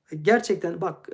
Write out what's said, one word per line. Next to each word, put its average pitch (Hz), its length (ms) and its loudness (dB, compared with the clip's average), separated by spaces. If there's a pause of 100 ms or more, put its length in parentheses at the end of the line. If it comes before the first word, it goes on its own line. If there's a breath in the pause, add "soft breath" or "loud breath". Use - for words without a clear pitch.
(220)
gerçekten 180 580 2
bak, - 340 -6